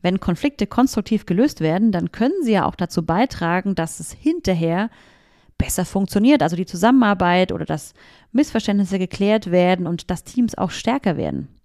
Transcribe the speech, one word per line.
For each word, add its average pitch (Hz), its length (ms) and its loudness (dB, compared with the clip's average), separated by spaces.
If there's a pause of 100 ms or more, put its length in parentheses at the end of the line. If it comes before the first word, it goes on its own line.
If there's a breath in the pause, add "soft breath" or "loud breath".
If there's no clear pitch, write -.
wenn 180 180 0
Konflikte 202 480 -2
konstruktiv - 580 -2
gelöst 226 340 0
werden, 185 320 2
dann 175 200 -2
können 311 320 -2
sie 233 80 0
ja 190 140 2
auch - 100 -2
dazu - 280 -4
beitragen, 180 720 -2
dass 165 240 -6
es - 140 -14
hinterher 190 760 -2 (680 soft breath)
besser - 280 -4
funktioniert, 208 580 2
also 165 120 0
die 180 120 -4
Zusammenarbeit 185 840 4
oder 160 140 -6
dass - 280 -6 (380 soft breath)
Missverständnisse 202 680 0
geklärt 202 500 0
werden 180 380 4
und 170 240 -6
dass 175 120 -6
Teams 240 320 -2
auch 180 140 -2
stärker 226 480 -2
werden. 85 300 -4 (180)